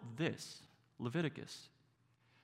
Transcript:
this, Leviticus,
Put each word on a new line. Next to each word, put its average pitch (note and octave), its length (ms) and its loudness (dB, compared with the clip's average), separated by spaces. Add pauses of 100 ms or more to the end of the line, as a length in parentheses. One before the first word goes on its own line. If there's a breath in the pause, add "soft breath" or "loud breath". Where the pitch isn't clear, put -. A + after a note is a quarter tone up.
(180)
this, - 400 2 (400)
Leviticus, - 720 0 (720 soft breath)